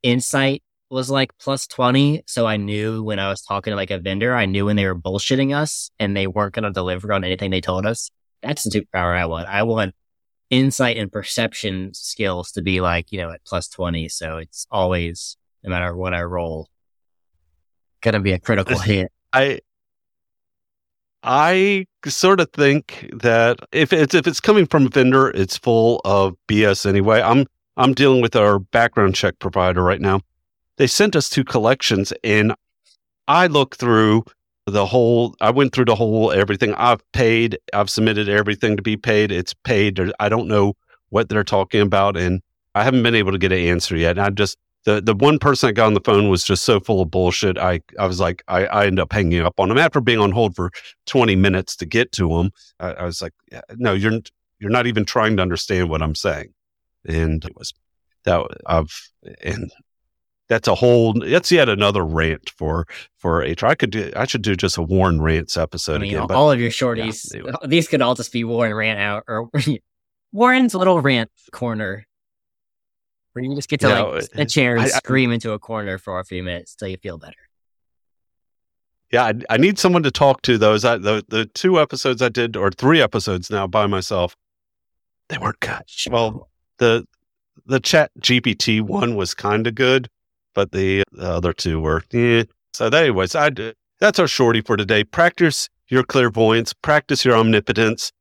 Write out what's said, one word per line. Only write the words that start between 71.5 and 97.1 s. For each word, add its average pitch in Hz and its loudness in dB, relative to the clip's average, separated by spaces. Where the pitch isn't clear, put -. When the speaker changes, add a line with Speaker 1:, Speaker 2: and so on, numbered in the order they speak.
Speaker 1:
corner, 107 -6
where 123 -10
you 135 -6
just 143 -10
get 147 -4
to, 135 2
Speaker 2:
No, 98 2
Speaker 1:
like, - -6
sit - -12
in 151 -8
a 143 0
chair 123 0
and 117 2
Speaker 2:
I, 131 2
I - 2
Speaker 1:
scream 131 0
into 117 -4
a 107 -6
corner 104 -8
for 92 -8
a 92 -8
few 90 -10
minutes 87 -10
till 101 -12
you 92 -10
feel 90 -12
better. 76 -20
Speaker 2:
Yeah, 120 2
I, 110 -2
I 113 0
need 185 2
someone 175 2
to 143 2
talk 139 2
to. 120 2
Those, 107 4
I, 117 2
the, 104 -2
the 110 -2
two 180 0
episodes 131 -2
I 127 2
did, 117 -2
or 98 0
three 151 2
episodes 101 -2
now 98 -4
by 104 0
myself, 95 -2
they - -10
weren't - -6
good. - -8
Speaker 1:
Sure. - -8
Speaker 2:
Well, 117 -4
the, 117 2
the 131 0
Chat 151 2
G 123 2
P 113 -2
T 110 0
one 107 -4
was 95 -4
kinda 110 -2
good, 127 0
but 101 -2
the, 95 0
the 90 -10
other 87 -2
two 80 -4
were, 80 -2
eh. 117 2
So 113 -2
that, 151 4
anyways, 98 0
I 151 2
d-, 113 -12
that's 202 2
our 170 4
shorty 117 2
for 113 -2
today. 104 0
Practice 170 0
your 127 2
clairvoyance, 113 2
practice 147 0